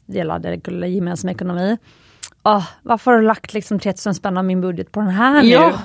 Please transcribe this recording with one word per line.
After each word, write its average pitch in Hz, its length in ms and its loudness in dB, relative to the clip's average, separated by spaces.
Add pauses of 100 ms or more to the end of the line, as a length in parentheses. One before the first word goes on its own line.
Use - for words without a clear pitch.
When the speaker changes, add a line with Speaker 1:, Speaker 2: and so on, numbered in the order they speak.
Speaker 1:
delad 170 400 -6
eller 175 400 -6
gemensam 180 440 -4
ekonomi. 180 460 -4 (640)
"Ah, 208 200 2 (200)
varför 233 300 0
har 240 80 6
du 220 60 4
lagt - 280 -2
liksom 208 240 -4
tretusen 190 360 -4
spänn 185 240 -4
av 185 60 -2
min 185 160 0
budget 180 320 -6
på 208 80 -6
den 208 100 -2
här 254 320 4
nu?" 240 60 8
Speaker 2:
Ja, 302 240 6 (120)